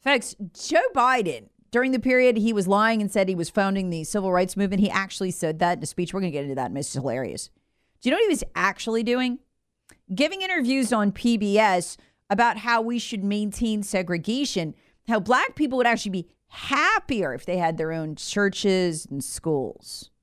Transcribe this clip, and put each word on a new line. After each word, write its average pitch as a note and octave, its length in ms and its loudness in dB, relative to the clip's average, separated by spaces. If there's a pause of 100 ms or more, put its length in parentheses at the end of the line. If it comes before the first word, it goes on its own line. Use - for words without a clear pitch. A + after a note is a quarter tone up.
Folks, C4+ 340 2 (180)
Joe F4 420 2
Biden, A3 540 2 (220)
during B3+ 220 2
the B3+ 60 0
period B3+ 400 4
he A3+ 140 2
was G3+ 140 0
lying G#3+ 340 4
and G3+ 100 -2
said F#3+ 180 2
he F#3+ 60 0
was E3+ 160 -2
founding G3 400 0
the D#3+ 140 -4
civil F#3+ 280 -2
rights F3+ 240 2
movement, G3 240 0
he G3+ 100 4
actually F#3+ 420 -4
said D#3 260 -4
that F3 200 0
in D3+ 60 -8
a - 20 -6
speech. F3+ 280 -4
We're G3 60 -2
gonna F3+ 120 -2
get C#3+ 120 -4
into C#3 100 -6
that, B2+ 160 -4
and B2+ 80 -6
it's C#3 140 -6
hilarious. B2+ 580 -4 (500)
Do - 80 -2
you C4+ 40 4
know E4 40 4
what A4+ 80 4
he G#4+ 40 2
was D#4+ 160 0 (100)
actually A3 480 -2
doing? B3 380 0 (760)
Giving D#4+ 260 0
interviews C4+ 520 0
on G#3 200 2
P A#3 240 2
B G3+ 220 2
S G3 380 2 (340)
about A3+ 280 2
how A#3 220 0
we A#3 180 -2
should G#3+ 240 -6
maintain G#3 600 -2
segregation, F#3 920 -2 (340)
how A3+ 120 2
Black B3+ 360 0
people C4+ 220 0
would A#3+ 80 4
actually A#3 260 0
be F3+ 160 -6 (180)
happier C4+ 880 0
if A#2+ 100 -12
they F3+ 140 -2
had E3 180 0
their D#3+ 160 -4
own D#3 220 -6
churches F#3 920 0
and C#3 180 -8
schools. - 880 -6 (120)